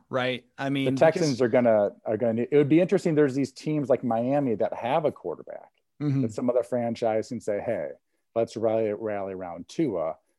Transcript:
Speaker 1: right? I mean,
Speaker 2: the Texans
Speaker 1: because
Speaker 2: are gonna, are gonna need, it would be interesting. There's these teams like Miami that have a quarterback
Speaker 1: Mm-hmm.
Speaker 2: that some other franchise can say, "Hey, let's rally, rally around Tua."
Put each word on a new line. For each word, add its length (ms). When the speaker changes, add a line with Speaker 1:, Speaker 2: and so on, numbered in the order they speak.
Speaker 1:
right? 340
I 100
mean, 240
Speaker 2:
the 60
Texans 300
Speaker 1:
because 120
Speaker 2:
are 60
gonna, 420
are 120
gonna 160
need, 180
it 60
would 120
be 100
interesting. 360
There's 180
these 180
teams 380
like 140
Miami 520
that 180
have 320
a 60
quarterback 580
Speaker 1:
Mm-hmm. 200
Speaker 2:
that 120
some 160
other 140
franchise 680
can 100
say, 240
"Hey, 260
let's 220
rally, 360
rally 400
around 360
Tua." 460